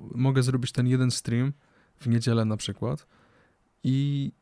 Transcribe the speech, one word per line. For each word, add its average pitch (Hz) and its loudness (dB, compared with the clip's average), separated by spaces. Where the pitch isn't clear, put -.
mogę 131 2
zrobić 123 -2
ten 123 0
jeden 127 4
stream 123 -2
w 127 -6
niedzielę 117 2
na 107 0
przykład 117 -6
i 139 0